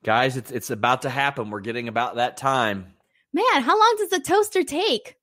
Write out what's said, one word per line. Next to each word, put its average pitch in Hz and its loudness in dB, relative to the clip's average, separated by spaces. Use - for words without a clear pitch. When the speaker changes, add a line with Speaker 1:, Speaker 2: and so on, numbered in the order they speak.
Speaker 1:
Guys, 123 2
it's, 127 -10
it's 123 -8
about 120 0
to 139 -4
happen. 139 -4
We're 104 -8
getting 117 -6
about 117 -2
that 120 0
time. 110 0
Speaker 2:
Man, 381 2
how 320 4
long 453 6
does 415 -2
the 359 0
toaster 370 2
take? 285 -2